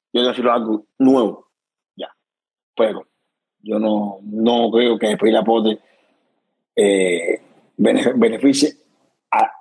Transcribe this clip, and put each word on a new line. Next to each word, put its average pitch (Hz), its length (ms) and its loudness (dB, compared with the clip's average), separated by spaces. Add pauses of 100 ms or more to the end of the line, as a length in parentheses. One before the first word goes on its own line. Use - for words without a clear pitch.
(120)
yo 120 100 0
necesito 123 300 0
algo 110 320 -2 (140)
nuevo 131 500 2 (480)
ya. 92 120 -14 (680)
Pero 107 300 -2 (560)
yo 107 160 -4
no, 104 440 -2
no 113 480 0
creo 117 280 2
que 107 100 -2
despedir 107 280 0
a 110 80 0
Potter, 110 340 0 (1000)
eh, 92 640 0 (360)
bene-, 113 380 2
beneficie 127 600 2 (560)
a, - 200 0 (100)